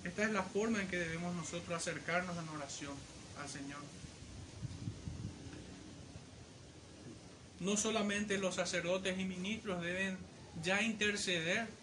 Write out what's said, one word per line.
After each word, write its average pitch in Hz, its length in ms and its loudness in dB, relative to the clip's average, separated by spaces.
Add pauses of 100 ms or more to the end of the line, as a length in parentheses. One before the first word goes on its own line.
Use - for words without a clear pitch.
Esta 190 200 0
es 214 80 4
la 196 120 4
forma 208 380 4
en 190 60 0
que 180 100 0
debemos 175 380 0
nosotros 170 400 -2
acercarnos 170 640 2
en 160 120 -4
oración 143 440 -4 (480)
al 143 60 -4
Señor. 143 320 -6 (3750)
No 196 180 4
solamente 208 640 4
los 185 160 4
sacerdotes 185 640 2
y 190 60 2
ministros 190 580 0
deben 185 340 2 (460)
ya 190 180 6
interceder 208 880 4 (160)